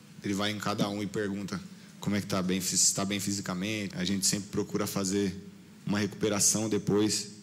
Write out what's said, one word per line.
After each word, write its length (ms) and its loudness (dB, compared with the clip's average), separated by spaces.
ele 100 0
vai 160 0
em 80 -4
cada 300 0
um 140 -2
e 40 -2
pergunta 540 -2
como 80 2
é 60 2
que 80 -2
tá 120 2
bem, 200 2
se 340 4
tá 100 0
bem 140 0
fisicamente. 800 -2
A 80 0
gente 200 2
sempre 260 0
procura 360 0
fazer 480 0
uma 140 2
recuperação 680 2
depois 640 2